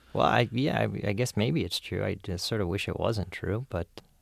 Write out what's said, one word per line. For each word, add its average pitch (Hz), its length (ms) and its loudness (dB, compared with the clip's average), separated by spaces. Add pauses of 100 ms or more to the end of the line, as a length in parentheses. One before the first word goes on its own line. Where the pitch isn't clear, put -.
(120)
Well, - 140 4
I, 120 260 4
yeah, 123 280 2
I, 104 300 0
I 104 40 2
guess 117 240 -2
maybe 123 260 2
it's 92 160 -4
true. 98 240 -2
I 98 120 0
just 87 300 -4
sort 113 140 0
of 95 80 2
wish 90 220 0
it - 100 -2
wasn't 95 320 0
true, 107 380 -2
but, 85 180 -2 (340)